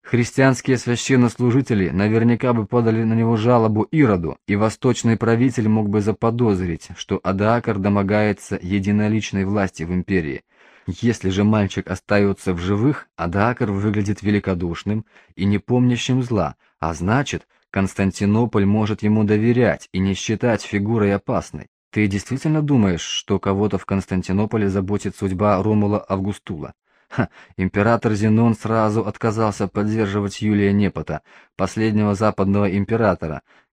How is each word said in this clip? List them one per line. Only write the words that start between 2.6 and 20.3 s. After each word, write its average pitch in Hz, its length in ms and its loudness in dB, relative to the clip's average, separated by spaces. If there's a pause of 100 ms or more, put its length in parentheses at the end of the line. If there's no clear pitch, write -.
подали 113 380 2
на 113 100 2
него 113 220 2
жалобу 110 540 2
Ироду, 98 560 2
и 98 80 0
восточный 113 640 0
правитель 117 520 0
мог 110 200 2
бы 104 120 2
заподозрить, 101 960 0
что - 260 -4
Адаакар 104 560 0
домогается 101 800 0
единоличной 104 840 0
власти 98 380 -2
в 85 100 -4
империи. 87 500 -2 (440)
Если 101 440 -2
же 98 140 2
мальчик 104 460 0
остается 98 600 0
в 85 60 -2
живых, 104 580 -2
Адаакар 101 540 -2
выглядит 101 520 -2
великодушным 98 840 -4 (280)
и 95 120 -2
не 101 120 2
помнящим 123 640 0
зла, 101 340 -2 (220)
а 80 140 -4
значит, 92 540 -2 (240)
Константинополь 101 960 0
может 107 360 0
ему 107 220 2
доверять 107 680 2
и 92 60 -2
не 95 160 2
считать 110 480 -2